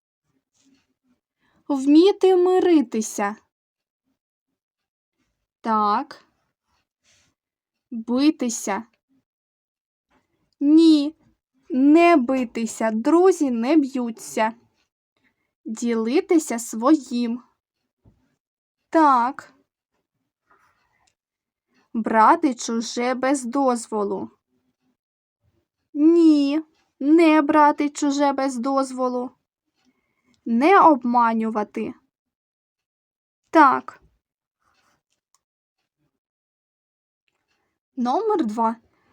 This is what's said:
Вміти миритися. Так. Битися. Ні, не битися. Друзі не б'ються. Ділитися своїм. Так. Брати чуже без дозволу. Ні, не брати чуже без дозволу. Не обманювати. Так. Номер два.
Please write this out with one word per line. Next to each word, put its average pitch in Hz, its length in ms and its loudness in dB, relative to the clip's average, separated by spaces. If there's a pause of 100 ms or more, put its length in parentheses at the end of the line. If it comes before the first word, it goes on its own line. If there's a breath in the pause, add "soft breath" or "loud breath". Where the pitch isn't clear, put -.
(1700)
Вміти 330 680 4
миритися. 311 1000 0 (2250)
Так. 220 640 -4 (1700)
Битися. 233 920 -4 (1800)
Ні, 311 560 4 (540)
не 320 460 4
битися. 240 760 -4
Друзі 302 600 0
не 240 260 -2
б'ються. 240 800 -4 (1080)
Ділитися 233 960 -2
своїм. 240 840 -4 (1500)
Так. 277 640 0 (2500)
Брати 240 640 2
чуже 240 600 -6
без 254 300 -4
дозволу. 226 840 -4 (1600)
Ні, 311 680 2 (380)
не 311 420 4
брати 294 460 2
чуже 285 440 -2
без 277 240 -6
дозволу. 254 760 -4 (1120)
Не 294 360 2
обманювати. 233 1120 0 (1600)
Так. 277 520 0 (4000)
Номер 311 500 -2
два. 226 300 -4 (360)